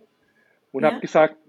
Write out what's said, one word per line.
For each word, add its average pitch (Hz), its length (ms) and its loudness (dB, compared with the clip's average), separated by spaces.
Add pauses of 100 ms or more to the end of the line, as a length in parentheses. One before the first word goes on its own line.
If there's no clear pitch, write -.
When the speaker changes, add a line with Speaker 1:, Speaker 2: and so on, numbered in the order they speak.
(720)
Speaker 1:
und 131 120 -6
Speaker 2:
Ja. 151 80 2
Speaker 1:
hab - 80 -10
gesagt, 156 360 0 (120)